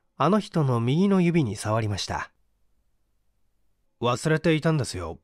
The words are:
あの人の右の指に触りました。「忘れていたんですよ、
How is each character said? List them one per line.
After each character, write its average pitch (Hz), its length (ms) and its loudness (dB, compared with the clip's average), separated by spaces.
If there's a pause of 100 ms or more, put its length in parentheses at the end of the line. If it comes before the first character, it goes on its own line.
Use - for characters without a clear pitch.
(180)
あ 147 120 2
の 208 100 4
人 160 240 -2
の 123 160 2
右 151 280 2
の 190 120 4
指 170 240 2
に 98 120 -4
触 107 260 -2
り 107 60 -4
ま 101 100 -4
し - 80 -6
た。 - 260 -8 (1700)
「忘 120 300 -2
れ 156 100 2
て 165 140 2
い 151 80 -2
た 165 100 2
ん 156 60 2
で 117 80 0
す - 100 -10
よ、 85 280 -8